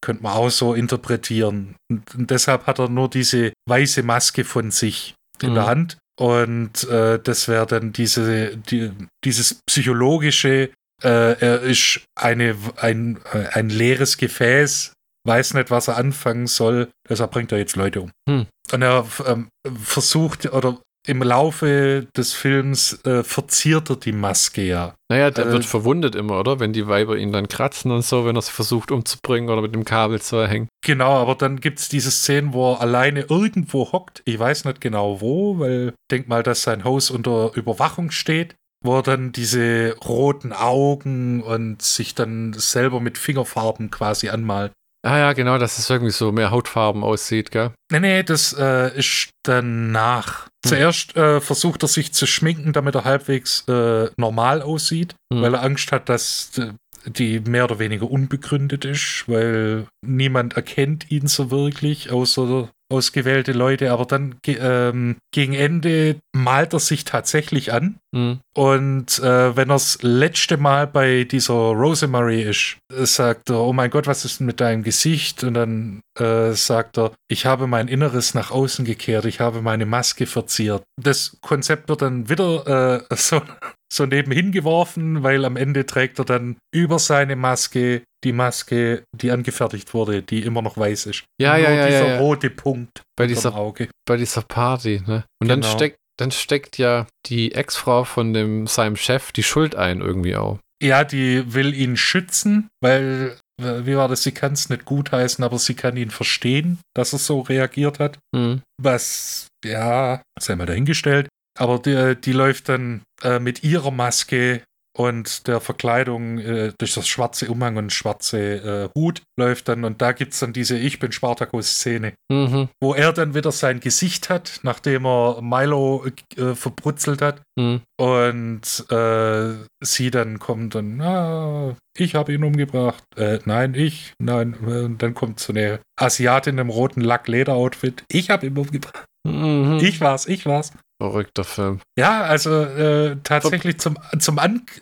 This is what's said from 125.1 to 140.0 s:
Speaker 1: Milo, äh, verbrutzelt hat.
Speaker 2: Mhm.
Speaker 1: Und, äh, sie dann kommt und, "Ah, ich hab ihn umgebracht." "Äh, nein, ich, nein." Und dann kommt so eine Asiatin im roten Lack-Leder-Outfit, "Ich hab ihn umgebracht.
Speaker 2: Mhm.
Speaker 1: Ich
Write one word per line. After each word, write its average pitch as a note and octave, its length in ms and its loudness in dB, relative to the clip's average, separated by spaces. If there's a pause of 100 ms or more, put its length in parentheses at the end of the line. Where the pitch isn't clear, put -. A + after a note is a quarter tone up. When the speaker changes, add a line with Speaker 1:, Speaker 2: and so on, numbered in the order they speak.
Speaker 1:
Milo, C3+ 640 0 (320)
äh, B2+ 180 0
verbrutzelt C#3+ 680 -4
hat. C#3+ 200 0 (160)
Speaker 2:
Mhm. A#2+ 240 0 (180)
Speaker 1:
Und, A#2+ 880 0
äh, A2+ 640 2 (300)
sie B2+ 280 -2
dann A2+ 280 -2
kommt A2+ 360 -6
und, G#2+ 260 -6
"Ah, D#3 760 -2 (220)
ich E3+ 180 0
hab D3 140 0
ihn D3 140 0
umgebracht." C#3 600 0 (140)
"Äh, G#2+ 280 0
nein, B2 300 0
ich, D#3 440 -2
nein." A#2+ 340 0
Und A#2 480 -4
dann A#2 120 0
kommt A2 260 -4
so - 140 -6
eine G#2 260 0 (200)
Asiatin B2+ 580 2
im B2 120 -2
roten A#2+ 320 0
Lack-Leder-Outfit, B2 1080 0
"Ich F3+ 180 0
hab G3+ 140 2
ihn C#3 140 -4
umgebracht. C#3+ 480 -6 (220)
Speaker 2:
Mhm. D3+ 540 2
Speaker 1:
Ich E3 200 2